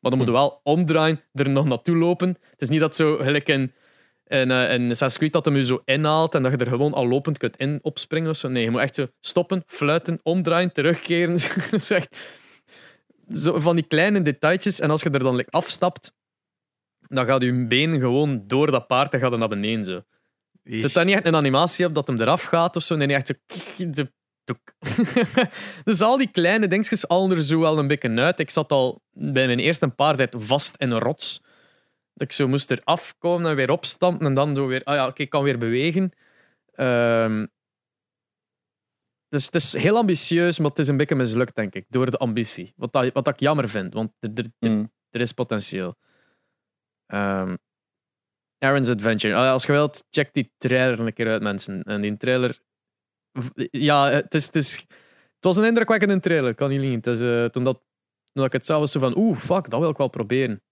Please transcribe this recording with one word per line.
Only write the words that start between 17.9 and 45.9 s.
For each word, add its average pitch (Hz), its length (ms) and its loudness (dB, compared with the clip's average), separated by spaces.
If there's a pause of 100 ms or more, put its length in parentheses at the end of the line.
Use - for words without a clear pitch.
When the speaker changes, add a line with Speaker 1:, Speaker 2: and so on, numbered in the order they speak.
Speaker 1:
gewoon 127 460 0
door 135 240 2
dat 127 160 0
paard 139 280 0
en 127 60 0
gaat 127 100 2
het 117 100 -2
naar 113 80 0
beneden, 107 360 -2
zo. 92 180 -8 (600)
Speaker 3:
Ish. 113 180 -8
Speaker 1:
Zit 139 140 -2
daar 170 100 4
niet 196 100 2
echt 190 120 0
een 165 80 2
animatie 151 520 2
op 160 80 -2
dat 151 120 -2
hem 123 140 -2
eraf 135 240 0
gaat 170 320 0
of 170 60 -2
zo? 165 140 -2
Nee, 143 100 0
nee, 139 100 2
echt 135 100 -2
zo, 135 80 -6 (560)
de, 139 220 -6 (320)
doek. - 160 -8 (680)
<laughs> - 560 -4
Dus 202 160 0
al 240 180 4
die 254 120 0
kleine 196 380 2
dingetjes 202 400 0
halen 190 280 2
er 160 80 0
zo 156 140 0
wel 156 200 2
een 143 80 2
beetje 139 300 0
uit. 151 240 2
Ik 147 100 -2
zat 156 220 -2
al 131 380 0
bij 135 360 0
mijn 123 120 0
eerste 156 300 0
paard 143 320 0
uit 123 180 0
vast 113 380 0
in 131 140 -2
een 113 80 0
rots. - 420 -4 (760)
Dat - 140 -8
ik - 40 -10
zo 139 160 0
moest 135 220 0
eraf - 480 -2
komen 170 320 0
en 151 60 0
weer 135 140 0
opstampen 170 560 0
en 135 80 0
dan 143 220 0
zo 139 100 -2
weer, 131 180 -4
ah 143 100 -2
ja, 135 120 0
oké, 135 160 -6
ik 139 80 -6
kan 143 120 0
weer 135 160 0
bewegen. 151 540 0 (640)
Ehm, 117 720 0 (1800)
dus 143 180 -2
het - 80 -10
is - 180 0
heel 151 240 2
ambitieus, 175 600 2
maar 151 120 2
het - 80 -8
is 143 100 0
een 143 80 2
beetje 147 180 2
mislukt, 120 400 0
denk 107 200 -6
ik, 95 140 -10
door 127 220 0
de 113 60 -4
ambitie. 113 600 -4
Wat 120 160 -8
dat, 127 200 0
wat 135 120 -2
dat 139 100 0
ik - 60 -10
jammer 139 280 0
vind, 98 260 -6
want 110 260 -6
er, 107 140 -8
er, 120 100 -4 (140)
er, 117 100 -2
Speaker 2:
Hmm. 107 240 -2 (180)
Speaker 1:
er 117 100 -6
is 120 120 -2
potentieel. 98 640 -4 (1120)